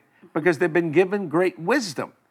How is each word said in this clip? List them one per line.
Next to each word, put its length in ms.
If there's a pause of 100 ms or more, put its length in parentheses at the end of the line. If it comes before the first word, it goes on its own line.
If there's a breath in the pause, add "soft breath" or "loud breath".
(320 soft breath)
because 260
they've 140
been 200
given 360
great 300
wisdom. 540 (180)